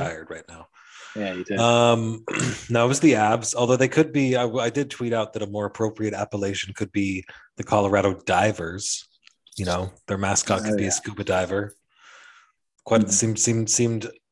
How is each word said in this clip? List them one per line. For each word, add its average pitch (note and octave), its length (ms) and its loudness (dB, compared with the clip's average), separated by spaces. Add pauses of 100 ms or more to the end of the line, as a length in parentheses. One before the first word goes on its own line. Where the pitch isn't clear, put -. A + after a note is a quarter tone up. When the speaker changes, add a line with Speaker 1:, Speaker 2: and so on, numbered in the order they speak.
Speaker 1:
tired D#2+ 260 -8
right E2 180 -14
now. E2 200 -20 (460)
Speaker 2:
Yeah, G2+ 200 -6
you F#2 100 -8
did. G2+ 160 -4
Speaker 1:
Um, A#2 640 4 (220)
<clears throat> - 240 -6
no, A#2+ 160 4
it - 20 4
was C#3 120 0
the D#3 120 8
Avs, A2 420 2
although B2 220 4
they C3 120 2
could D#3 240 2
be, C3+ 220 2
I, B2 120 0
I A#2 240 -2
did C3+ 200 -4
tweet A#2+ 220 -4
out A2 220 -2
that G#2+ 80 -6
a G#2 40 -4
more G#2 200 -4
appropriate G#2+ 480 -4
appellation G2+ 580 -4
could G2+ 200 -6
be G2 320 -2 (340)
the - 60 -8
Colorado G2+ 500 2
Divers. F#2+ 920 -2 (500)
You G2 100 -4
know, F2+ 260 -2 (140)
their G2 100 -4
mascot F#2+ 480 0
could G#2+ 100 -2
Speaker 2:
Oh, - 20 0
Speaker 1:
be G2+ 80 -2
a - 20 -2
Speaker 2:
yeah. F#2 60 -2
Speaker 1:
scuba G2+ 320 -6
diver. F#2+ 500 -2 (1120)
Quite A2+ 180 4
Speaker 2:
Mm-hmm. G2 80 -2
Speaker 1:
seemed, A2 280 0
seemed, A2+ 320 0
seemed, A#2 400 0 (220)